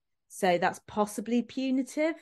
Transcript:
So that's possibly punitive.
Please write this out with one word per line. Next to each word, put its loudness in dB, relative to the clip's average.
So 2
that's 0
possibly 0
punitive. -2